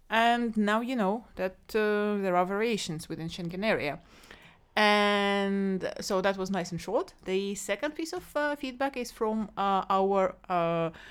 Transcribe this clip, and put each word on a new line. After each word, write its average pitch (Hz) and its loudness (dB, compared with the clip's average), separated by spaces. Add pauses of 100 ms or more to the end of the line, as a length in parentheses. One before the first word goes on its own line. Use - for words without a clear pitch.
And 233 2
now 214 2
you 247 -4
know 214 0 (100)
that, 190 -6 (180)
uh, 208 0
there 190 0
are 180 4
variations 196 -2
within 165 -8
Schengen 180 -6
area. 151 0 (760)
And 202 2
so 190 0
that 196 2
was 185 -4
nice 175 -2
and 170 -6
short. 262 -4 (120)
The 196 -2
second 208 -4
piece 330 -8
of, - -12
uh, 294 0
feedback 269 -4
is 247 -6
from, 220 -2
uh, 196 2
our, 196 2 (140)
uh, 170 2 (220)